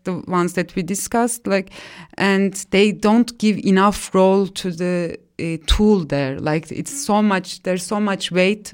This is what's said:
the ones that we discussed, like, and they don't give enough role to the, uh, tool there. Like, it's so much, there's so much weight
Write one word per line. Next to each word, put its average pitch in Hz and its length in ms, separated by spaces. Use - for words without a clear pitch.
the 180 220
ones 175 280
that 180 200
we 190 80
discussed, 233 640
like, 190 240
and 196 520
they 202 220
don't 233 460
give 208 260
enough 196 500
role 190 340
to 190 220
the, 175 460
uh, 165 160
tool 208 380
there. 139 360
Like, 151 300
it's - 220
so 214 180
much, 190 400
there's 180 220
so 208 160
much 196 320
weight 185 420